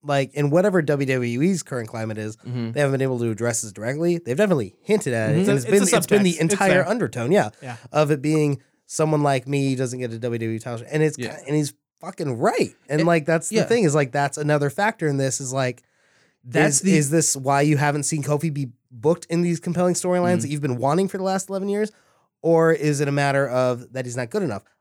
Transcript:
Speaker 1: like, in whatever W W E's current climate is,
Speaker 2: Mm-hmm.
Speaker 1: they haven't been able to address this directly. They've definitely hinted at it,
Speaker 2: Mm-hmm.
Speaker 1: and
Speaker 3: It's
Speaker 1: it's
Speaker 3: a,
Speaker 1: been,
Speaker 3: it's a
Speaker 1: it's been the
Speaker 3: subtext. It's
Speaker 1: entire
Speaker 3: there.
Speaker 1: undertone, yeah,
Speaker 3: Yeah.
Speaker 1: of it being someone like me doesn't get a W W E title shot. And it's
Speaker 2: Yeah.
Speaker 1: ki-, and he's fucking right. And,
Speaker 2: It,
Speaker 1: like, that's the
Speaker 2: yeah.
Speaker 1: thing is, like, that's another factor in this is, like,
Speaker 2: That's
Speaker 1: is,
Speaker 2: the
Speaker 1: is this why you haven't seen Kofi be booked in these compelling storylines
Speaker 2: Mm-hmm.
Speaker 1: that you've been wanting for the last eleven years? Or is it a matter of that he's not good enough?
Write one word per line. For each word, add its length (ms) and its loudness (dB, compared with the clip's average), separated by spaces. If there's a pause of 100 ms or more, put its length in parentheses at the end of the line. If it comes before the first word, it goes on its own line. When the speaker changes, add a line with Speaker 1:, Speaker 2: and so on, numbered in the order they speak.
Speaker 1:
like, 300 -2
in 160 0
whatever 320 4
W 240 0
W 360 0
E's 200 0
current 260 -8
climate 300 -6
is, 200 -8
Speaker 2:
Mm-hmm. 340 -6
Speaker 1:
they 80 -2
haven't 140 2
been 80 0
able 180 -2
to 100 0
address 320 -2
this 100 -10
directly. 460 -2
They've 180 -4
definitely 460 0
hinted 320 0
at 160 0
it, 20 4 (100)
Speaker 2:
Mm-hmm. 80 2
Speaker 1:
and 80 4
Speaker 3:
It's 60 -2
Speaker 1:
it's 0 -
Speaker 3:
a, 60 -4
Speaker 1:
been, 140 6
Speaker 3:
it's 80 2
a 40 4
Speaker 1:
it's 120 2
been 160 4
the 80 6
Speaker 3:
subtext. 100 -2
It's 120 2
Speaker 1:
entire 160 2
Speaker 3:
there. 180 4
Speaker 1:
undertone, 420 -2
yeah, 200 4 (120)
Speaker 3:
Yeah. 140 -12 (160)
Speaker 1:
of 180 2
it 100 0
being 400 0 (260)
someone 360 0
like 240 0
me 300 0
doesn't 240 -4
get 120 -6
a 60 -10
W 200 -4
W 180 -4
E 20 -6
title 200 -8
shot. 120 -14
And 140 0
it's 140 0
Speaker 2:
Yeah. 180 -8
Speaker 1:
ki-, 100 -18
and 100 -2
he's 160 0 (280)
fucking 380 -6
right. 360 0 (140)
And, 120 0
Speaker 2:
It, 60 2
Speaker 1:
like, 200 2
that's 220 0
the 80 -2
Speaker 2:
yeah. 80 4
Speaker 1:
thing 200 2
is, 100 4
like, 180 2
that's 260 -2
another 320 0
factor 360 -2
in 120 0
this 220 -2
is, 120 -8
like, 300 -2 (640)
Speaker 2:
That's 320 2
Speaker 1:
is, 40 2
Speaker 2:
the 160 4
Speaker 1:
is 140 2
this 260 2
why 260 2
you 140 4
haven't 260 0
seen 220 -4
Kofi 280 -2
be 200 -6 (180)
booked 360 -2
in 160 0
these 180 0
compelling 340 0
storylines 380 0
Speaker 2:
Mm-hmm. 80 2
Speaker 1:
that 80 -6
you've 140 -4
been 160 -2
wanting 280 0
for 120 -8
the 60 -6
last 240 -4
eleven 200 -4
years? 240 -2 (500)
Or 300 4
is 280 0
it 60 0
a 60 -2
matter 360 0
of 440 -2
that 120 -6
he's 120 -8
not 140 -6
good 120 -2
enough? 220 -6 (160)